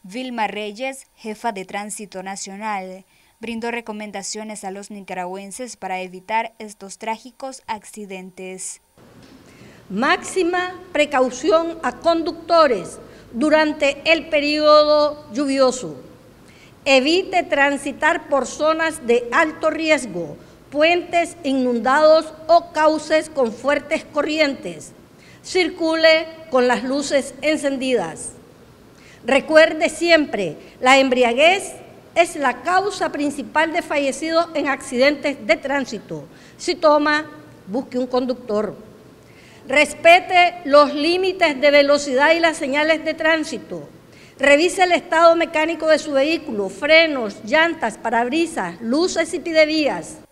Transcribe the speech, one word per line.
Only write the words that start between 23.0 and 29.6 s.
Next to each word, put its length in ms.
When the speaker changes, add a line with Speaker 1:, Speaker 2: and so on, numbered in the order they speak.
Speaker 2:
con 220
fuertes 540
corrientes. 880
Circule 840
con 160
las 160
luces 580
encendidas. 920
Recuerde 680